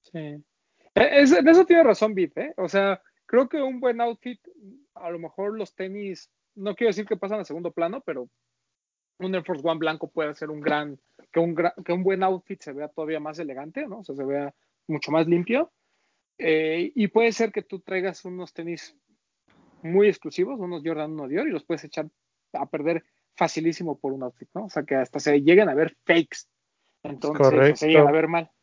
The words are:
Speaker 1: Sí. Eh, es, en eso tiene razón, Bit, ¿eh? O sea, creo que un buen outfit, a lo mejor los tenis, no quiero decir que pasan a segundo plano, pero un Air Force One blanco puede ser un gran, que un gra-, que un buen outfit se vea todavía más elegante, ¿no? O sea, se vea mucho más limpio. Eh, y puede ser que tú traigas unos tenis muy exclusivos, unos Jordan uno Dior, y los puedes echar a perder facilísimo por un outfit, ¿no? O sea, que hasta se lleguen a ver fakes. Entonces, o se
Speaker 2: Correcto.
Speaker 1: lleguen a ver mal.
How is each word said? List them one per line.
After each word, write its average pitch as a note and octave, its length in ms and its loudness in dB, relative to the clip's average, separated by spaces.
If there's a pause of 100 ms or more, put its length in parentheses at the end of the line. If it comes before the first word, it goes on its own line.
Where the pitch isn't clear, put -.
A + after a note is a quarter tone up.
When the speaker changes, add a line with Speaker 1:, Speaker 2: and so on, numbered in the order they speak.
Speaker 1:
Sí. - 180 -14
Eh, D3 240 -12 (520)
es, C#4+ 360 6
en D#4+ 160 6
eso E4 180 10
tiene E4+ 180 8
razón, A3 300 4
Bit, F3+ 240 -2
¿eh? C#4+ 200 -8
O F3+ 120 -4
sea, G3 320 0 (240)
creo B3 240 2
que D4+ 120 -4
un C4 180 -4
buen A#3+ 200 -2
outfit, A#3 400 -6 (560)
a E3+ 140 -12
lo E3+ 100 -10
mejor G3 380 -8
los G3+ 180 -10
tenis, F#3+ 540 -10 (260)
no G3+ 200 -8
quiero A#3 140 2
decir G3 160 -4
que G3+ 120 -4
pasan G3+ 220 -6
a F3 60 -8
segundo E3+ 260 -8
plano, F3+ 340 -4
pero C3 240 -10 (920)
un F#3+ 160 -6
Air E3+ 80 -4
Force D#3+ 240 -6
One D#3+ 120 -2
blanco D#3 300 -4
puede D3+ 260 -6
ser D#3 140 -12
un D3+ 120 -12
gran, D3 380 -4 (320)
que E3 80 0
un E3+ 160 0
gra-, E3+ 180 -2 (100)
que E3+ 80 -6
un F#3 120 -2
buen F#3+ 200 0
outfit F#3 380 -4
se D3 120 -16
vea D3 140 -10
todavía D#3 320 -8
más D3+ 200 -10
elegante, D#3 480 -12
¿no? G#3+ 120 -14
O G3 40 -20
sea, C#3 120 -12
se C#3 80 -8
vea C#3 300 -6 (340)
mucho D3+ 240 -6
más D#3+ 160 2
limpio. F3+ 440 0 (760)
Eh, D#3+ 480 0
y G#3 140 2
puede A3+ 240 2
ser A3+ 220 -2
que G3+ 80 -6
tú F#3+ 180 -14
traigas F#3 460 -6
unos F3+ 280 -12
tenis E3+ 440 -12 (840)
muy F#3+ 280 4
exclusivos, G3+ 500 -4
unos F3 240 -8
Jordan D#3 300 -4
uno D3 160 -10
Dior, G#3 180 -2
y C4+ 40 -4
los D#3+ 120 -6
puedes D#3+ 220 -6
echar D#3 220 -8 (460)
a - 120 -6
perder D#3+ 400 -4 (300)
facilísimo D#3+ 640 -4
por C#3 140 -6
un C3+ 120 -8
outfit, - 300 -14
¿no? G#3 120 -10
O F#3+ 40 -16
sea, D3+ 140 -6
que C3+ 120 -4
hasta C3+ 260 -2
se C#3+ 200 2
lleguen F3+ 280 6
a C3 40 -2
ver D3+ 220 0 (100)
fakes. - 420 0 (560)
Entonces, D3 360 -6
o C3+ 100 8
se B2+ 60 4
Speaker 2:
Correcto. D3 300 6
Speaker 1:
lleguen D3+ 220 8
a C#3+ 40 4
ver D#3+ 160 2
mal. E3 240 -4 (120)